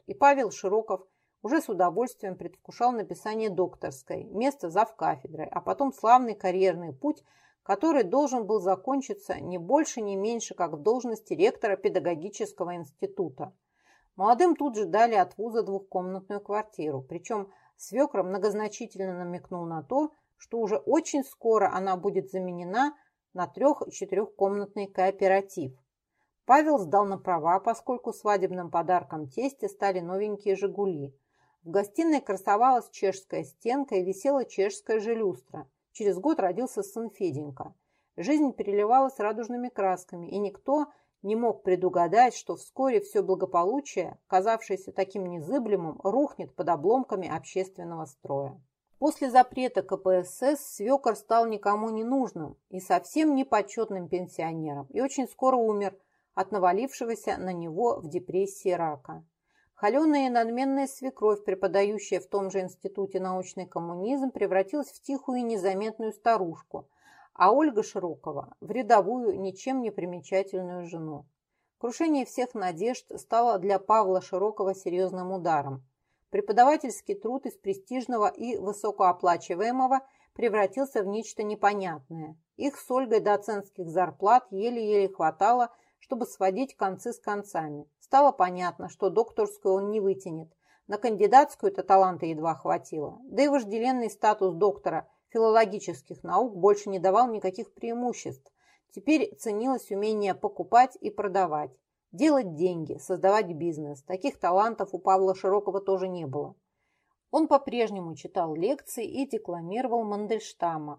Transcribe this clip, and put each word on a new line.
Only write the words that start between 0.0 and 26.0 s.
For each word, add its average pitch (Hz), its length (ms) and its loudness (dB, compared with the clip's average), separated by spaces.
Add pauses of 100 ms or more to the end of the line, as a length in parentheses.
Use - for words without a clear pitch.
И 135 60 -10
Павел 277 380 4
Широков 202 560 -4 (340)
уже 277 200 0
с - 80 -12
удовольствием 185 640 -2
предвкушал 180 560 -4
написание 220 580 -6
докторской, 165 760 -6
место 233 440 -4
завкафедрой, 156 800 -2
а 180 140 -8
потом 220 320 -2
славный 240 420 4
карьерный 180 560 0
путь, 285 320 -6 (400)
который 311 400 2
должен 240 440 0
был 214 140 2
закончиться 196 800 -2
ни 180 180 -6
больше, 240 440 0
ни 202 140 -4
меньше, 220 400 -4
как 170 180 -2
в 147 80 -12
должности 226 520 -2
ректора 196 420 2
педагогического 180 1000 -4
института. 170 800 -8 (600)
Молодым 240 400 4
тут 277 200 -4
же 208 100 -2
дали 220 280 4
от 190 240 2
вуза 220 240 -2
двухкомнатную 190 800 -6
квартиру, 202 640 -4
причём 175 480 -8 (260)
свёкра 240 460 -2
многозначительно 196 920 -4 (100)
намекнул 175 420 -10
на 165 180 -8
то, 294 280 -2 (240)
что - 220 -10
уже 214 200 0
очень 285 460 0
скоро 220 480 2
она 190 240 -2
будет 185 360 -4
заменена 185 640 -4 (380)
на 180 120 -4
трёх-четырёхкомнатный 202 1400 0
кооператив. 190 880 0 (720)